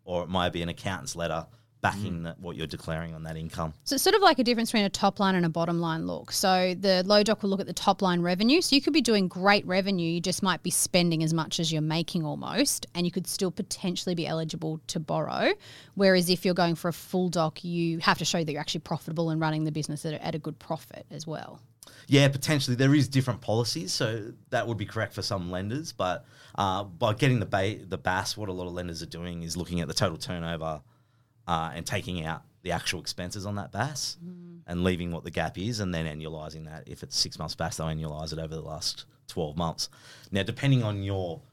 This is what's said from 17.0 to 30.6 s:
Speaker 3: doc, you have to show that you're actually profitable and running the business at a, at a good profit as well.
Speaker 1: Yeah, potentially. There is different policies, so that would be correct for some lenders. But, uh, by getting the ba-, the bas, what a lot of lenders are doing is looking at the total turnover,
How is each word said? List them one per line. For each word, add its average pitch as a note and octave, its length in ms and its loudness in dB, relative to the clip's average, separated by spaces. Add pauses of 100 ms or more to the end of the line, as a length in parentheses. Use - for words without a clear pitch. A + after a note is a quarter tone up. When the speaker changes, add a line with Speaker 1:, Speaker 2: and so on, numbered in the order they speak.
Speaker 3:
doc, D#3+ 360 0
you E3+ 340 0
have - 200 4
to D#3+ 60 -4
show E3+ 200 0
that D3 80 -2
you're D3 80 -4
actually D#3+ 220 -4
profitable D#3+ 480 -2
and D#3+ 100 0
running D#3 240 2
the D#3 80 0
business D3+ 340 -4
at D#3 80 -4
a, - 100 -8
at D#3+ 120 -4
a - 20 -6
good D3+ 220 -10
profit - 500 -10
as D#3 160 -12
well. - 320 -10 (480)
Speaker 1:
Yeah, C#3 220 8
potentially. C3+ 480 0
There C3+ 180 6
is C#3+ 140 6
different C3 320 0
policies, A#2+ 520 0
so A2+ 400 -2 (180)
that A#2 180 0
would A2 100 -2
be G2 80 -4
correct G#2+ 280 -4
for G2+ 80 -6
some F2+ 280 -2
lenders. G#2+ 420 -4
But, F2+ 320 -2 (300)
uh, G2 300 0
by G#2+ 300 0
getting B2 260 4
the F#2+ 60 -2
ba-, G2+ 380 0
the F#2 140 -4
bas, - 380 0
what G#2 120 -6
a F#2 40 -4
lot F2+ 160 -6
of F2 40 -8
lenders F2 300 -6
are E2 40 -8
doing E2+ 360 -8
is E2+ 140 -6
looking F2 240 -2
at D2+ 80 -2
the - 60 -6
total F2+ 220 2
turnover, D#2+ 640 -6 (680)